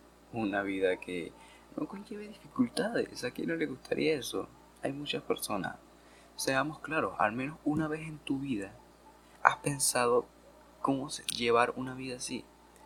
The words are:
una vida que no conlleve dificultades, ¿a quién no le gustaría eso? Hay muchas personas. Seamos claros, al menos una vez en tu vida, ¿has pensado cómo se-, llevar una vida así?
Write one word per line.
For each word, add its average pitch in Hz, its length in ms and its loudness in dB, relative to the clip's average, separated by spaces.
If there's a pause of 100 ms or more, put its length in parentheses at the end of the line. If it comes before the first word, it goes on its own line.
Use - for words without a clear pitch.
(340)
una 101 300 0
vida 95 340 2
que 87 340 -6 (460)
no - 100 -4
conlleve 208 400 -10
dificultades, 160 960 -2
¿a 123 80 -4
quién - 180 -4
no 165 60 -2
le 160 120 -2
gustaría 139 480 0
eso? 117 320 -6 (340)
Hay 135 100 -2
muchas 143 320 -6
personas. - 540 -2 (580)
Seamos 135 440 0
claros, 143 400 0
al 107 140 6
menos 135 300 -4
una 151 240 2
vez 156 140 -4
en 156 160 -10
tu 139 220 -2
vida, 107 340 -2 (720)
¿has - 140 6
pensado 123 680 4 (560)
cómo 139 300 2
se-, - 140 -8
llevar 120 500 4
una 131 180 -6
vida 131 240 -8
así? 127 260 -6 (420)